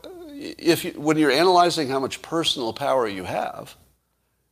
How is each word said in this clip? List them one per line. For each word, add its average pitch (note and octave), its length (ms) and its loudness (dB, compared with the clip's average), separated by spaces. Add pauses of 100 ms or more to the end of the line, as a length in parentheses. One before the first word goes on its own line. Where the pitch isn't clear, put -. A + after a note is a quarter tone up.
(320)
if E3 520 0
you, F3+ 80 -6
when D#3 240 0
you're D#3 140 4
analyzing E3 580 4
how C3+ 120 -2
much B2+ 220 -4
personal D3 500 -2
power C3 340 0
you F#2+ 180 -6
have, - 520 -8 (760)